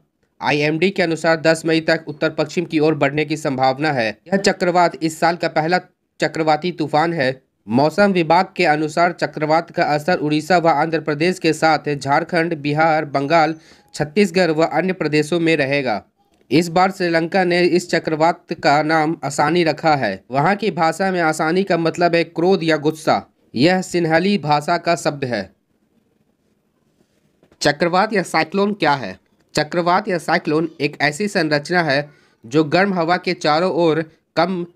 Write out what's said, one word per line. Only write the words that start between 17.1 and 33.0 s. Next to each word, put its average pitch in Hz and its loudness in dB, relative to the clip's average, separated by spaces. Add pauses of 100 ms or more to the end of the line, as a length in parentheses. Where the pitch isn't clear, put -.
ने 175 2
इस 175 2
चक्रवात 165 -2
का 156 2
नाम 160 0
असानी 156 0
रखा 151 0
है। 107 -4
वहाँ 147 2
की 202 -2
भाषा 165 0
में 180 -2
असानी 160 0
का 180 0
मतलब 165 0
है 170 2
क्रोध 170 0
या 156 2
गुस्सा। 147 0 (320)
यह 180 2
सिन्हली 175 0
भाषा 147 0
का 170 0
शब्द 147 -4
है। 117 -4 (2250)
चक्रवात 185 0
या 185 0
साइक्लोन 196 -2
क्या 156 0
है? 104 -6 (380)
चक्रवात 170 0
या 185 -2
साइक्लोन 160 -2 (120)
एक 147 -4
ऐसी 147 -2
संरचना 160 -2
है 147 -2 (340)
जो 139 0
गर्म 180 0
हवा 175 0